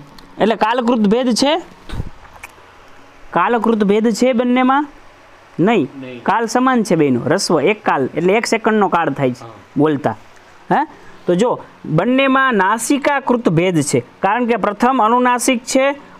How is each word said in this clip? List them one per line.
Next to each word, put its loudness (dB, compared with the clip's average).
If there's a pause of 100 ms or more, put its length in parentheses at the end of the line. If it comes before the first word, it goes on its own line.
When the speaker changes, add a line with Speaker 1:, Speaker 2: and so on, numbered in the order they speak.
(420)
Speaker 1:
એટલે 2
કાલકૃત 0
ભેદ 2
છે? 0 (1700)
કાલકૃત 0
ભેદ 2
છે 2
બંનેમાં? 2 (720)
નહીં. 2 (100)
Speaker 2:
નહીં. -16
Speaker 1:
કાલ 0
સમાન 0
છે 0
બેયનો. 2
રસ્વ 0
એક 0
કાલ, 0
એટલે 2
એક 0
સેકન્ડનો 0
કાળ 0
થાય -2
છે -10
Speaker 2:
હા. -20 (280)
Speaker 1:
બોલતા. 0 (560)
હે? 0 (400)
તો 0
જો, 0 (260)
બંનેમાં 2
નાસિકાકૃત 0
ભેદ 0
છે, 0 (200)
કારણ 0
કે 0
પ્રથમ 0
અનુનાસિક 0
છે 0 (300)